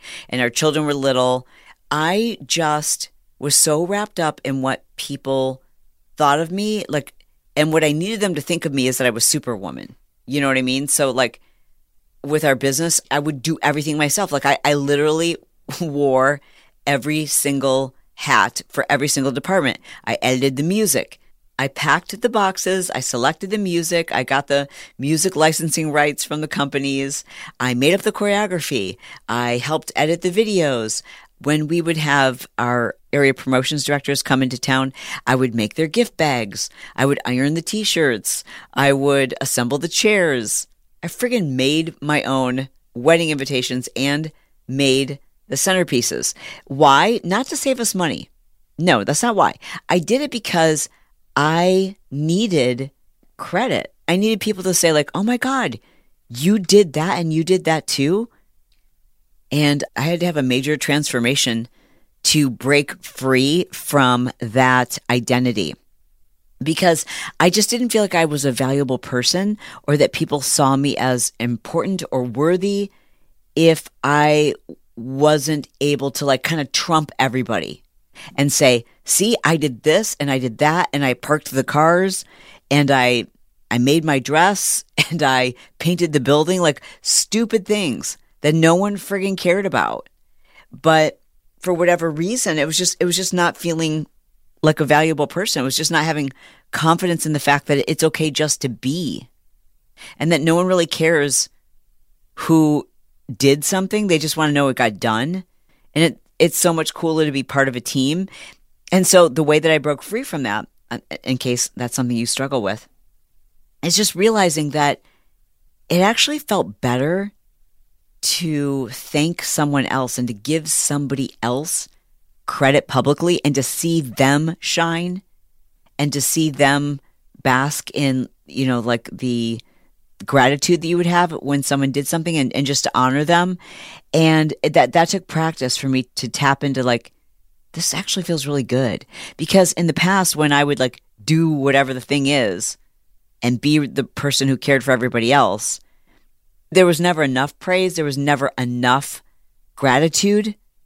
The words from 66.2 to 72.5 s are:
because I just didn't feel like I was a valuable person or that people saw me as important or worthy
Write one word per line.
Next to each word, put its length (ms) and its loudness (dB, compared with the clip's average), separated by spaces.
because 440 2
I 100 6
just 200 2
didn't 200 -2
feel 120 2
like 140 -2
I 100 4
was 180 -2
a 80 2
valuable 460 0
person 600 -2
or 80 4
that 160 2
people 300 -4
saw 340 2
me 220 0
as 420 0
important 720 -4
or 120 -2
worthy 680 0